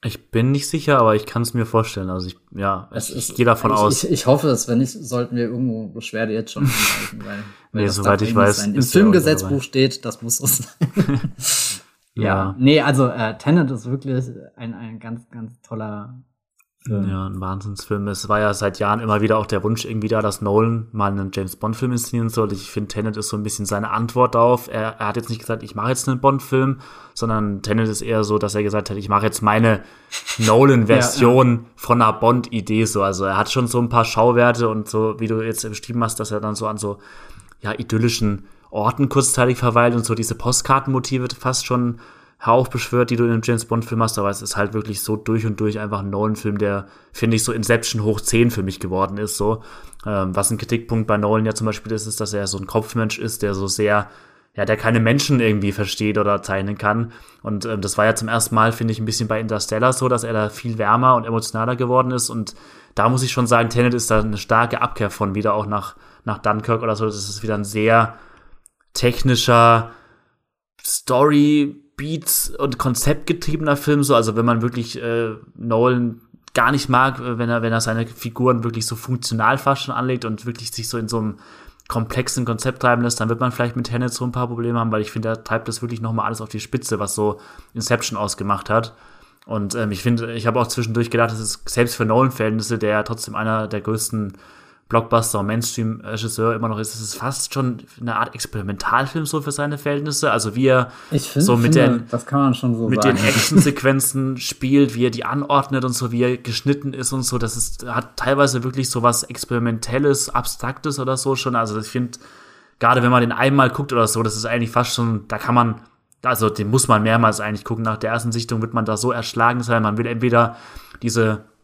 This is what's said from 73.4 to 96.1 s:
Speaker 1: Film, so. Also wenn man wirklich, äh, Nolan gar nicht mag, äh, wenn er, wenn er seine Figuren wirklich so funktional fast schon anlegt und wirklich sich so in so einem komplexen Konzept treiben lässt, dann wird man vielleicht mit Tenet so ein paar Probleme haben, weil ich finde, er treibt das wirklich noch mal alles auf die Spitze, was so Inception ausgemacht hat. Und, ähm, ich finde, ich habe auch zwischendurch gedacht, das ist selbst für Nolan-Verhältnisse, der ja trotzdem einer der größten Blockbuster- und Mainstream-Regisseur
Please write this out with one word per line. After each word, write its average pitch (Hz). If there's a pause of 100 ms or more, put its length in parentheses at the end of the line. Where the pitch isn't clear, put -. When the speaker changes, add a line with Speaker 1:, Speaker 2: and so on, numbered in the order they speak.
Speaker 1:
Film, 147
so. 139
Also 113
wenn 117
man 117
wirklich, 120
äh, 117 (260)
Nolan 117 (340)
gar 120
nicht 139
mag, 131
äh, 120
wenn 117
er, 117
wenn 113
er 113
seine 113
Figuren 120
wirklich 113
so 113
funktional 123
fast 139
schon 135
anlegt 123
und 110
wirklich 117
sich 113
so 120
in 110
so 117
einem 107 (520)
komplexen 123
Konzept 120
treiben 120
lässt, 120
dann 110
wird 113
man 127
vielleicht 120
mit 120
Tenet 120
so 123
ein 123
paar 123
Probleme 117
haben, 113
weil 107
ich 107
finde, 110
er 113
treibt 113
das -
wirklich 117
noch 113
mal 113
alles 110
auf 110
die 107
Spitze, 117
was 101
so 104 (340)
Inception 113
ausgemacht 101
hat. 113 (520)
Und, 101
ähm, 110
ich 92
finde, 117
ich 117
habe 120
auch 113
zwischendurch 117
gedacht, 113
das 110
ist -
selbst 120
für 120
Nolan-Verhältnisse, 113
der 104
ja 107
trotzdem 110
einer 110
der 107
größten 107 (560)
Blockbuster- 113
und 98
Mainstream-Regisseur 113